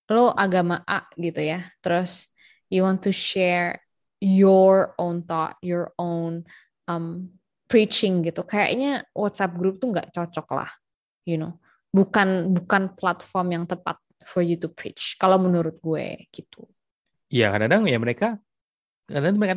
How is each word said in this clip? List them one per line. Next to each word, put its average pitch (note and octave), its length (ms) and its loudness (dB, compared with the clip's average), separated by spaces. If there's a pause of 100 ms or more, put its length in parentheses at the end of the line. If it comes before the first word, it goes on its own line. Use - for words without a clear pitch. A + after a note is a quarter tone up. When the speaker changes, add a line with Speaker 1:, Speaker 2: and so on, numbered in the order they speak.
Speaker 1:
lo A#3 240 4
agama F3+ 540 0
A - 180 -4 (140)
gitu E3+ 240 -4
ya, E3 260 -4 (140)
terus F3 480 -4 (400)
you F#3 100 2
want F#3+ 240 2
to G3 80 2
share F3 640 -2 (400)
your F#3+ 800 6
own F3 240 -4
thought, E3 400 -6
your F3 400 -4
own, E3+ 480 -6 (400)
um, E3+ 400 -8 (400)
preaching G#3 560 2
gitu. E3+ 220 -4
Kayaknya B3 680 -2
WhatsApp G3 400 -4
group F#3+ 240 -2
tuh A#3+ 160 -4
nggak - 220 -4
cocok E3+ 320 -8 (100)
lah, - 140 -8 (580)
you E3 80 -2
know. D#3+ 220 -10 (340)
Bukan, F#3+ 600 2
bukan F#3+ 420 -2
platform F3+ 560 -4
yang E3+ 140 -4
tepat E3+ 320 -8 (260)
for - 180 -2
you E3+ 160 0
to D#3+ 120 -6
preach, - 480 -10
kalau F#3+ 180 4
menurut F3 420 0
gue - 540 -8
gitu. - 340 -20 (640)
Speaker 2:
Iya, A2+ 200 2
kadang-kadang A#2 400 2
ya A#2+ 80 2
mereka, A#2+ 280 -2 (800)
kadang D#3 280 0
mereka G3+ 220 0